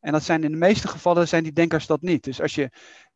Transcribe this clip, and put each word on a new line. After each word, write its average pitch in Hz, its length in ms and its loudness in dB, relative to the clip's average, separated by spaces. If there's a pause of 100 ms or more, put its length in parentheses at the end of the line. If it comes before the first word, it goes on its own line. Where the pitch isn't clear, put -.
En 147 120 -6
dat 151 100 0
zijn 160 220 0
in 147 60 -2
de 156 80 -4
meeste 190 300 2
gevallen 170 400 2
zijn 165 140 2
die 160 100 -6
denkers 160 340 0
dat 156 160 0
niet. 170 220 0
Dus 131 160 -8
als 156 140 -2
je 139 160 -4 (460)